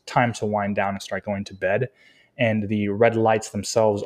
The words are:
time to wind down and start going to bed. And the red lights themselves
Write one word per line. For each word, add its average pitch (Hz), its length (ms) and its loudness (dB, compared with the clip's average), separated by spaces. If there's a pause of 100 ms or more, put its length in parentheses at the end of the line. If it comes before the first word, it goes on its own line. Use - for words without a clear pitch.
time 120 260 2
to - 120 -6
wind 104 300 -2
down 101 180 -2
and 98 80 -10
start 95 220 -8
going 101 220 -6
to - 80 -16
bed. 98 340 0 (500)
And 110 300 0
the 104 220 0
red 113 260 4
lights 113 360 2
themselves 104 540 0